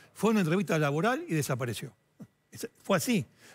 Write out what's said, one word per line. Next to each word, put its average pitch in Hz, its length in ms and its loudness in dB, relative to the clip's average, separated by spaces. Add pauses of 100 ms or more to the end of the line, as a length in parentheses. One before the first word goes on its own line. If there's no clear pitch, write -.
(140)
"Fue 220 180 2
una 214 100 4
entrevista 160 380 0
laboral 175 480 0
y 294 60 -4
desapareció". 131 600 -4 (580)
Es-, - 180 -12 (140)
fue 190 140 2
así. 196 280 0 (300)